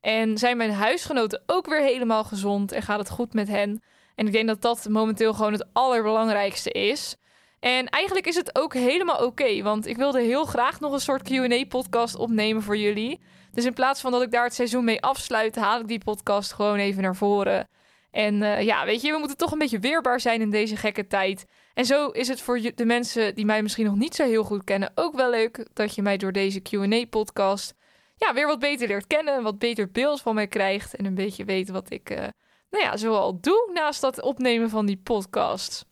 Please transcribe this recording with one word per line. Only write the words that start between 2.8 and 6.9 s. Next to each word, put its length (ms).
gaat 180
het 100
goed 240
met 140
hen. 360
En 100
ik 60
denk 160
dat 140
dat 280
momenteel 440
gewoon 200
het 200
allerbelangrijkste 960
is. 440